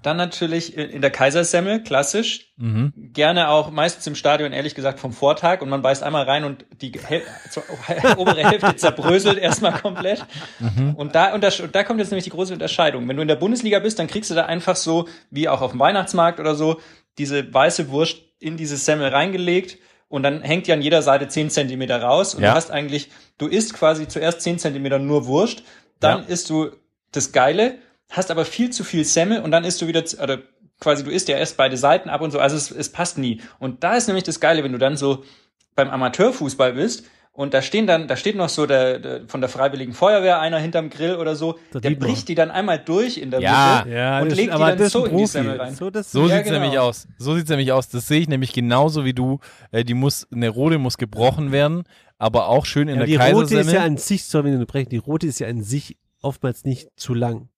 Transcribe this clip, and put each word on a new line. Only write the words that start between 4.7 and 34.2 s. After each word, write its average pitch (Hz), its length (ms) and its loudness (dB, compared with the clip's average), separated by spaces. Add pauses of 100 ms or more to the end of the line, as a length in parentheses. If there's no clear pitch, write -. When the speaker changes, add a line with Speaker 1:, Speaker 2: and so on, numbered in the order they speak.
Speaker 1:
gesagt, 135 240 -4
vom 123 120 -8
Vortag. 151 500 2
Und 139 80 -8
man 139 120 -2
beißt 139 220 0
einmal 147 220 0
rein 143 180 0
und 139 200 -8 (160)
die 127 120 -12
Häl-, 156 320 -6 (260)
zur-, - 140 -10 (260)
<laughs> 190 280 4
obere 180 300 2
Hälfte 196 280 2
zerbröselt 190 640 2
erstmal 175 340 0
komplett. 185 500 -4 (360)
Speaker 2:
Mhm. 117 340 -2
Speaker 1:
Und 147 220 -6
da 190 180 4
untersch-, 208 280 0
und 156 120 -10
da 202 100 2
kommt 226 160 -2
jetzt 202 120 -2
nämlich 196 140 -4
die 180 40 -10
große 185 240 -6
Unterscheidung. 151 540 0
Wenn 131 80 -4
du 151 80 -4
in 151 40 -2
der 151 80 4
Bundesliga 208 440 0
bist, 220 180 -2
dann 165 80 -2
kriegst 208 240 -8
du 170 60 -4
da 165 100 2
einfach 170 300 -2
so, 165 320 0 (240)
wie 147 180 -2
auch 131 120 2
auf 123 100 -2
dem 120 80 -8
Weihnachtsmarkt 170 600 2
oder 151 140 0
so, 156 260 0 (380)
diese 143 340 -4
weiße 151 380 4
Wurst 151 280 0 (220)
in 160 180 -8
diese 147 200 -6
Semmel 151 300 0
reingelegt. 180 720 0 (280)
Und 139 140 -6
dann 143 220 -2
hängt 165 240 -2
die 170 60 4
an 147 100 2
jeder 156 180 4
Seite 139 280 2
zehn 151 200 -2
Zentimeter 127 540 -2
raus. 151 320 2
Und 101 80 -2
Speaker 2:
Ja. 104 80 6
Speaker 1:
du 127 60 4
hast 165 120 -2
eigentlich, 143 400 -6 (300)
du 147 80 -4
isst 220 260 -2
quasi 156 340 2
zuerst 165 340 -2
zehn 175 180 -2
Zentimeter 139 400 -2
nur 143 260 0
Wurst. 160 380 0 (360)
Dann 151 220 4
Speaker 2:
Ja. 113 60 -16
Speaker 1:
isst 170 240 -6
du 156 180 0 (420)
das - 200 -4
Geile, 160 480 2 (300)
hast 185 200 -4
aber 160 160 0
viel 247 240 -2
zu 214 140 -8
viel 165 200 -2
Semmel 180 380 2
und 160 100 -6
dann 165 120 4
isst 175 180 -4
du 165 60 -4
wieder, 165 180 0
z-, - 160 -10
oder 135 180 -4 (400)
quasi 143 240 2
du 139 60 -8
isst 170 180 -2
ja 139 100 0
erst 151 200 -2
beide 131 180 2
Seiten 143 340 2
ab 147 120 -4
und 156 100 -4
so, 143 80 -4
also 139 160 2
es, 147 140 -6
es 147 220 -10
passt - 260 -6
nie. 120 240 -4 (160)
Und 131 260 -8
da 196 120 2
ist 233 120 0
nämlich 190 180 -2